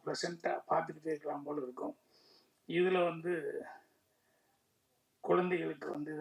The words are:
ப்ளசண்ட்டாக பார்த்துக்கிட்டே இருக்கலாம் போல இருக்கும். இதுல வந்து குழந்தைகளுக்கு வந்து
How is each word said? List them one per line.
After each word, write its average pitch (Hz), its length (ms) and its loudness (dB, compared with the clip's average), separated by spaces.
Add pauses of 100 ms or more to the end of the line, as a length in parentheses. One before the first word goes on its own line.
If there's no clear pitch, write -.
ப்ளசண்ட்டாக 170 680 -2
பார்த்துக்கிட்டே 160 440 0
இருக்கலாம் 147 340 -4
போல 147 160 -2
இருக்கும். 135 320 -6 (760)
இதுல 180 360 4
வந்து 165 280 0 (1900)
குழந்தைகளுக்கு 175 680 2
வந்து 151 300 -6